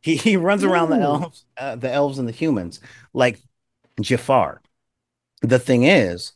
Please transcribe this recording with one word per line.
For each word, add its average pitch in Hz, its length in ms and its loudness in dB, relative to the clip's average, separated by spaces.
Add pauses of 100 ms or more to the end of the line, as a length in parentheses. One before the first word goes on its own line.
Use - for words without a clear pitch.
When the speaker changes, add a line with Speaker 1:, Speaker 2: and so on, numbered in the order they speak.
Speaker 1:
He, 160 140 0
he 208 200 2
runs 190 280 0
around 170 260 2
the 277 60 2
Speaker 2:
Ooh. 220 60 2
Speaker 1:
elves, 147 420 -2 (120)
uh, 123 200 -10
the 123 140 -6
elves 139 280 -2
and 123 80 -4
the 113 60 -6
humans 113 480 -4 (340)
like 123 240 0 (640)
Jafar. 113 600 0 (840)
The 123 180 2
thing 123 240 2
is 113 500 0